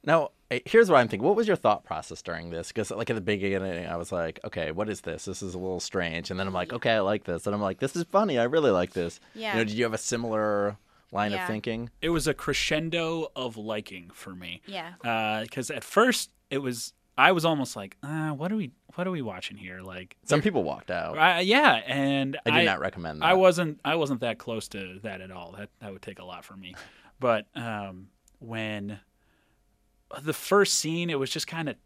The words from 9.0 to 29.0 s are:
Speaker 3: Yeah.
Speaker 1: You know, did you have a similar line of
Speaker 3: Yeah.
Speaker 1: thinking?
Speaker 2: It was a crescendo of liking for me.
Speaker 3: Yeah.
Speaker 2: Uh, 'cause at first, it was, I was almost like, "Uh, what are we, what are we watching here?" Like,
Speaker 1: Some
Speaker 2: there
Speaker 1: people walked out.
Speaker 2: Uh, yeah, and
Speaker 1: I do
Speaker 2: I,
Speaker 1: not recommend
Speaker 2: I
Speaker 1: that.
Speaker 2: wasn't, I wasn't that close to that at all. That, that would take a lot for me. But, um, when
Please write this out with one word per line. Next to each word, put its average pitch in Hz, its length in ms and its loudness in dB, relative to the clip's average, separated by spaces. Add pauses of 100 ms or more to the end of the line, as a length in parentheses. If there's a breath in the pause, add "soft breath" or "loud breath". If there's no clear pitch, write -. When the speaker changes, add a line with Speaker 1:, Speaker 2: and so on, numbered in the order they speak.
Speaker 3:
Yeah. 220 160 -6
Speaker 1:
You 147 80 0
know, 113 60 2
did 104 80 -4
you 117 100 0
have 113 100 0
a 110 40 -4
similar 107 800 0 (340 soft breath)
line 104 220 0
of 95 60 -2
Speaker 3:
Yeah. 127 80 -4
Speaker 1:
thinking? 113 420 -6 (120)
Speaker 2:
It 160 100 -2
was 156 160 0
a 147 60 0
crescendo 160 1000 -2
of 123 220 -6
liking 104 560 -8
for - 200 -16
me. 87 340 -12
Speaker 3:
Yeah. 180 260 -10 (100)
Speaker 2:
Uh, 110 480 -2
'cause 127 180 -6
at 131 140 -8
first, - 460 2 (200)
it 139 100 -2
was, 127 340 -6 (240)
I 151 160 10
was 165 100 4
almost 165 320 0
like, 98 260 -12
"Uh, 156 280 -4
what 156 240 -4
are - 20 -4
we, 180 160 -4 (240)
what 180 100 -4
are 190 60 -4
we 165 100 -4
watching 101 360 -10
here?" 92 240 -14
Like, 92 420 -14
Speaker 1:
Some - 160 2
Speaker 2:
there - 40 -2
Speaker 1:
people 160 200 2
walked 73 280 -4
out. 82 260 -2
Speaker 2:
Uh, 170 240 6
yeah, 196 440 6
and 139 600 0
Speaker 1:
I 117 60 2
do 151 80 4
Speaker 2:
I, 170 40 6
Speaker 1:
not 95 160 2
recommend 82 420 -6
Speaker 2:
I 165 120 4
Speaker 1:
that. 190 60 6
Speaker 2:
wasn't, 175 440 6
I 147 120 0
wasn't 139 260 0
that 113 160 -2
close 113 320 -6
to 95 300 -10
that 98 200 -8
at 95 100 -14
all. 90 280 -14
That, 101 120 -12 (120)
that 104 100 -12
would 92 100 -16
take 98 180 -14
a 90 60 -16
lot 90 200 -14
for 101 100 -20
me. 92 180 -16 (460 loud breath)
But, 113 340 2
um, 104 540 -8 (320)
when 107 640 -8 (1200)